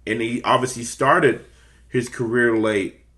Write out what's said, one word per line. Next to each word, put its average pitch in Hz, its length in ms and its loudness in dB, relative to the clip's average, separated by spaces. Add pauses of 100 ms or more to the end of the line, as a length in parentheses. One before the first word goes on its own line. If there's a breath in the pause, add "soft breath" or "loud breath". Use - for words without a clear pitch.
and 113 140 -4
he 117 220 -4
obviously 120 420 0
started 139 600 2 (420 soft breath)
his 120 200 -4
career 117 480 0
late 107 440 -2 (180)